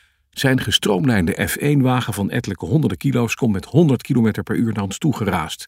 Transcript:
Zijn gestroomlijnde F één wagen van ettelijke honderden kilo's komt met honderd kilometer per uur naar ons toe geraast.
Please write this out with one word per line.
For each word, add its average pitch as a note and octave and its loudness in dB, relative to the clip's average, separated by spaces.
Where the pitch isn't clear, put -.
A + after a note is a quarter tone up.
Zijn C3 0
gestroomlijnde G2+ 0
F - -4
één D3 2
wagen B2+ 0
van G2 -2
ettelijke G2+ -6
honderden A2+ 0
kilo's B2 0
komt A#2 0
met F#2+ -4
honderd C#3+ 4
kilometer A2+ 0
per - -4
uur A2+ 0
naar G2+ -2
ons F#2+ -8
toe - 0
geraast. F2+ -4